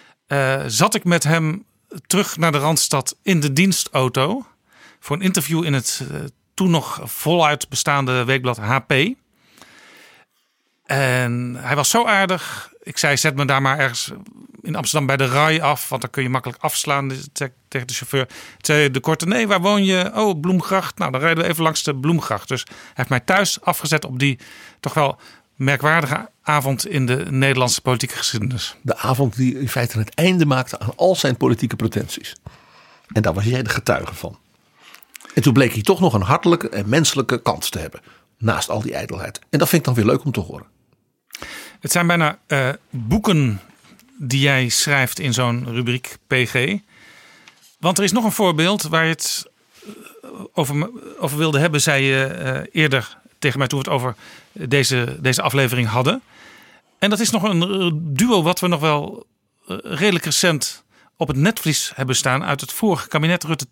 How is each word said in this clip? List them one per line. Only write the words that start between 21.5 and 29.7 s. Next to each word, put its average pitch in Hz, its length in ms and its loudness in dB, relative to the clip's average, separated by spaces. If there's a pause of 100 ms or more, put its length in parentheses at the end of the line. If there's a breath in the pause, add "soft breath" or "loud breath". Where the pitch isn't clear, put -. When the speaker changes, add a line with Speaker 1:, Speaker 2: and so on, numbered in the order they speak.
Speaker 1:
even 160 120 -2
langs 160 200 0
de 147 140 -2
Bloemgracht." 135 520 -2
Dus 127 200 -4
hij - 60 -20 (200 loud breath)
heeft 127 140 -4
mij 127 120 0
thuis 190 400 0
afgezet 156 440 -2
op 131 140 -8
die 131 200 2 (420 loud breath)
toch - 140 -6
wel 147 260 0 (360 loud breath)
merkwaardige 143 760 0 (120)
avond 139 440 0
in 135 200 0
de 135 240 0
Nederlandse 131 500 2
politieke 127 360 -2
geschiedenis. 117 640 -4
Speaker 2:
De - 140 -2
avond 127 400 0
die 127 220 0
in 135 100 -4
feite 120 300 -2